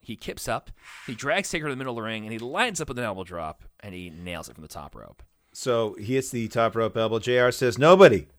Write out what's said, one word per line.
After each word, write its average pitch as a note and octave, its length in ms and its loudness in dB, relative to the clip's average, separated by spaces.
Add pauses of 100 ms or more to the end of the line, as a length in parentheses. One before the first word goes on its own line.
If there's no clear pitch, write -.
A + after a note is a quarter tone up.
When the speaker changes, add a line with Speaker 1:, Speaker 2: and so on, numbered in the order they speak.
Speaker 1:
He - 140 -14
kips - 320 -12
up. A#2+ 240 -6 (340)
He B2+ 80 -10
drags D3+ 360 -4
Taker D#3 180 -6
to C#3+ 40 -4
the B2+ 60 -6
middle C3 160 -6
of - 20 -8
the A#2 60 -8
ring, A2 220 -6
and A2 100 -10
he A2+ 60 -8
lines E3+ 420 -4
up D3 80 -8
with B2 80 -10
an A#2+ 80 -4
elbow F#2+ 180 -6
drop, E2+ 400 -10 (180)
and G2 120 -16
he F2+ 160 -12
nails E2+ 400 -12
it A#1+ 60 -20
from D#2 80 -20
the D2+ 40 -18
top D2 280 -16
rope. A1 260 -20 (320)
Speaker 2:
So A2+ 460 0
he A2 160 -4
hits C3 160 -2
the A#2 160 -4
top A2+ 280 0
rope A2 220 0
elbow. A2 220 0
J B2 200 2
R B2 120 4
says, A#2+ 260 0
"Nobody, D#3 500 8 (120)